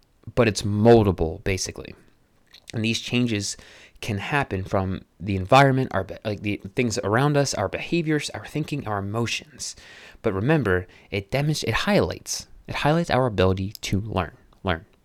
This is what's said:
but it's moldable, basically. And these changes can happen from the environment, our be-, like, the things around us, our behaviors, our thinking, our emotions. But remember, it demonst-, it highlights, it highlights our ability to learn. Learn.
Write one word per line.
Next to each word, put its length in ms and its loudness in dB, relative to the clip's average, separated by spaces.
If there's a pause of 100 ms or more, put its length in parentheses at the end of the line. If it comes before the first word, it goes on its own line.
(360)
but 120 4
it's 160 -2
moldable, 800 6
basically. 520 -6 (800)
And 100 -4
these 160 0
changes 580 -2 (440)
can 160 -4
happen 480 -4
from 360 -2 (160)
the 200 -2
environment, 560 4
our 100 0
be-, 220 -12
like, 160 -6
the 180 -2 (160)
things 300 0
around 320 2
us, 160 0
our 160 -2
behaviors, 600 -2
our 140 -12
thinking, 400 -6
our 120 -4
emotions. 800 -6 (440)
But 120 0
remember, 540 2 (220)
it 220 -4
demonst-, 320 -2
it 100 -2
highlights, 760 -2 (200)
it 80 -8
highlights 340 0
our 180 2
ability 440 0 (100)
to 200 -2
learn. 340 -4 (260)
Learn. 240 -4 (200)